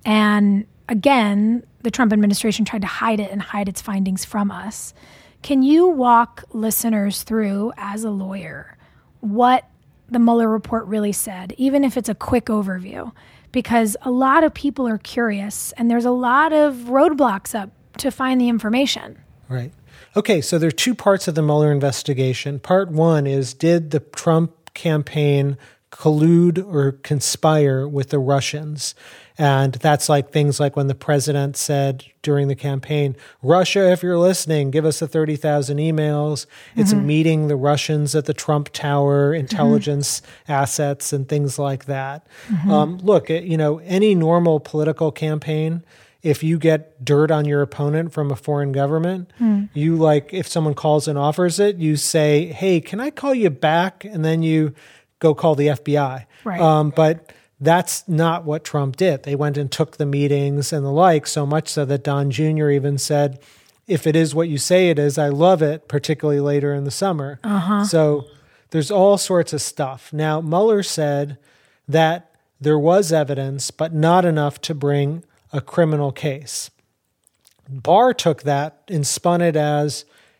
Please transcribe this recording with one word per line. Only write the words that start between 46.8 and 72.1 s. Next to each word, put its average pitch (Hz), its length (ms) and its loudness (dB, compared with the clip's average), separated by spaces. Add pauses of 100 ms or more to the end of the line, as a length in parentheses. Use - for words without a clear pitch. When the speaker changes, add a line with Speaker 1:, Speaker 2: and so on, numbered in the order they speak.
Speaker 2:
dirt 147 280 2
on 151 120 0
your 147 160 0
opponent 147 520 -4
from 147 180 -4
a 131 60 -4
foreign 143 340 -4
government, 160 600 -2 (100)
Speaker 1:
Mm. 208 340 0
Speaker 2:
you, 160 220 0
like, 151 360 2
if 190 140 -6
someone 156 280 -2
calls 151 340 0
and 143 100 -2
offers 160 400 0
it, 202 200 2
you 156 180 0
say, 151 500 2
"Hey, 170 340 0
can 196 200 -8
I 285 100 -6
call 277 240 -2
you 214 160 2
back?" 165 540 -2
And 196 200 -6
then 165 200 0
you 156 300 0 (440)
go 156 160 4
call 156 220 2
the 143 120 2
F 143 140 -2
B 147 160 0
I. 131 280 -4 (180)
Speaker 1:
Right. 180 160 -8
Speaker 2:
Um, 156 340 4
but 160 380 0 (280)
that's 165 480 0
not 165 360 0
what 156 200 -6
Trump 139 320 -4
did. 170 260 0
They 143 140 -6
went 143 200 -2
and 143 140 -4
took - 260 -4
the 151 80 -4
meetings 143 680 0
and 147 120 -4
the 139 60 -4
like, 160 360 4
so 147 200 -4
much 151 220 -2
so 147 180 -4
that 139 180 -2
Don 143 260 -2
Junior 151 400 0
even 143 280 0
said, 143 400 -2 (480)
"If 180 200 -2
it 156 100 2
is 156 180 2
what 170 140 0
you 147 100 -4
say 180 320 4
it 147 80 0
is, 143 180 0
I 147 120 0
love 160 340 4
it," 156 260 -2
particularly 147 520 -2
later 143 340 0
in 139 100 -4
the 139 60 -4
summer. 147 540 -4
Speaker 1:
Uh-huh. 202 400 0
Speaker 2:
So 151 400 2 (460)
there's 156 200 -2
all 202 260 6
sorts 180 380 0
of 143 80 -4
stuff. - 500 -8
Now, 156 300 -2
Mueller 196 400 2
said 147 560 -2 (500)
that 160 440 0 (280)